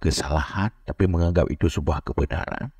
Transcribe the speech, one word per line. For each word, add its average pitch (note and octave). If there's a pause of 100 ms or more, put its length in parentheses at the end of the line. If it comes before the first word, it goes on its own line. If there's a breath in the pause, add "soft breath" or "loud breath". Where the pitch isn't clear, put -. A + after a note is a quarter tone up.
kesalahan, D#2 (100)
tapi -
menganggap E2+
itu -
sebuah D2
kebenaran, -